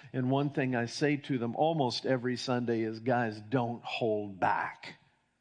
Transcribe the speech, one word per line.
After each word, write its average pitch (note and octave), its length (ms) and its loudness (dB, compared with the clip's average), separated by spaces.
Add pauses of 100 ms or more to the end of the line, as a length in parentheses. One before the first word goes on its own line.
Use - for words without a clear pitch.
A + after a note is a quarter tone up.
(140)
And B2+ 160 2
one C#3 180 4
thing C3 260 0
I A#2 120 2
say D3 300 2
to C#3 200 -2
them A#2 180 -2
almost D3+ 520 2
every B2 320 0
Sunday A#2+ 420 0
is, A2+ 180 -2
"Guys, A#2 400 0 (120)
don't A#2+ 340 0
hold G#2 560 -2
back. - 540 -2 (460)